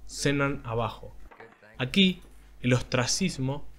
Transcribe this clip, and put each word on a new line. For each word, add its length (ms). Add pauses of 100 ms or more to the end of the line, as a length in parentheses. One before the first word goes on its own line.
cenan 600
abajo. 500 (640)
Aquí, 420 (400)
el 120
ostracismo 920 (120)